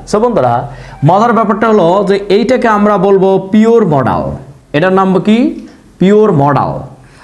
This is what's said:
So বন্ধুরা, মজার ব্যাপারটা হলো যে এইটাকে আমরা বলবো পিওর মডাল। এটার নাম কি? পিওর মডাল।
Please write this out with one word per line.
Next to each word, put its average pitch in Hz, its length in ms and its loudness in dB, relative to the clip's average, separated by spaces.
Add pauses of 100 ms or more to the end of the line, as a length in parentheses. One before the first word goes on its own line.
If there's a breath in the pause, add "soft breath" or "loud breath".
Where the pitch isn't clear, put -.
So 208 120 -2
বন্ধুরা, 135 480 0 (380 loud breath)
মজার 208 280 2
ব্যাপারটা 220 340 0
হলো 202 400 2
যে 196 120 0 (100)
এইটাকে 233 380 0
আমরা 208 300 0
বলবো 190 540 0
পিওর 220 340 2
মডাল। 104 460 -2 (420)
এটার 180 200 0
নাম 190 260 2
কি? 226 480 -2 (320 loud breath)
পিওর 208 320 4
মডাল। 135 480 0 (440 loud breath)